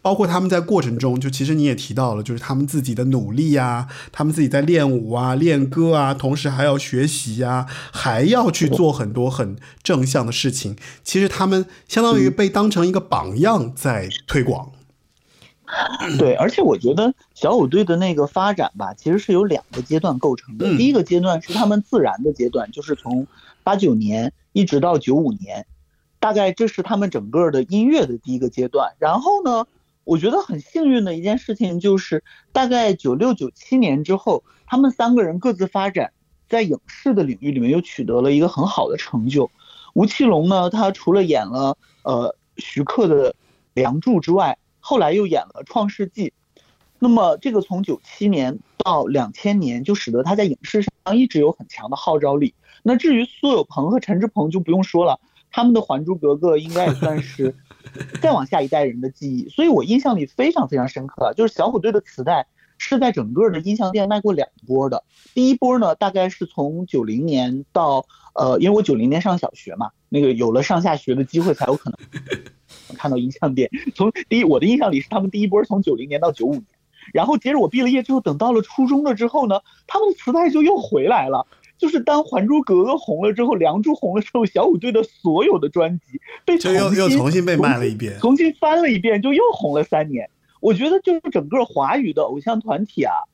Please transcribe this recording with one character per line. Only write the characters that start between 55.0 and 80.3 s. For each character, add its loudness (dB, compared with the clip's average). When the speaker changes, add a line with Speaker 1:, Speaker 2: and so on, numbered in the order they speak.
Speaker 2:
了， 0
他 0
们 6
的 4
《还 -4
珠 -2
格 0
格》 0
应 -6
该 2
也 0
算 -2
是 -4
Speaker 1:
<laughs> -12
Speaker 2:
再 4
往 0
下 0
一 -2
代 0
人 -4
的 -6
记 -8
忆。 -4
所 0
以 6
我 4
印 2
象 0
里 -2
非 -2
常 -2
非 -4
常 0
深 -10
刻 -4
啊， -2
就 0
是 -2
小 0
虎 -4
队 0
的 2
磁 -14
带 -2
是 -2
在 2
整 -6
个 2
的 -2
音 -2
像 -4
店 0
卖 -2
过 0
两 -2
波 0
的。 -4
第 2
一 4
波 2
呢， 2
大 0
概 0
是 -8
从 -6
九 -2
零 -4
年 -2
到， 0
呃， 0
因 4
为 4
我 4
九 0
零 0
年 0
上 0
小 -6
学 -16
嘛， -8
那 0
个 2
有 0
了 2
上 0
下 0
学 -4
的 -2
机 -2
会 0
才 -2
有 0
可 -10
能 -14
<laughs> -20
看 -6
到 0
音 -2
像 -4
店。 0
从 2
第 2
一， 2
我 4
的 0
印 4
象 2
里 -2
是 -16
他 -2
们 -2
第 -4
一 0
波 2
从 0
九 0
零 -10
年 -4
到 0
九 -4
五 0
年， -6
然 2
后 2
接 -2
着 2
我 2
毕 -2
了 2
业 2
之 -6
后， 2
等 -4
到 2
了 2
初 0
中 2
了 0
之 -2
后 0
呢， 2
他 -4
们 2
的 0
磁 -6